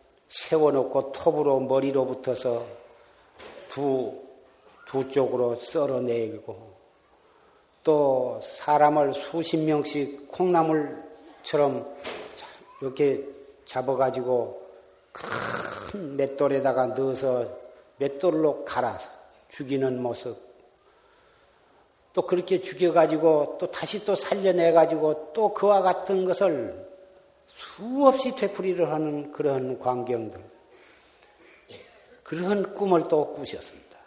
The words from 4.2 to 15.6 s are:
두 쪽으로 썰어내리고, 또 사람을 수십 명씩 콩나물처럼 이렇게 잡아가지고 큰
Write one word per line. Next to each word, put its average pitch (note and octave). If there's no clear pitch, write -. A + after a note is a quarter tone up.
두 C3+
쪽으로 B2
썰어내리고, A#2
또 C3+
사람을 D3
수십 D#3+
명씩 D3+
콩나물처럼 D3+
이렇게 C3+
잡아가지고 B2+
큰 -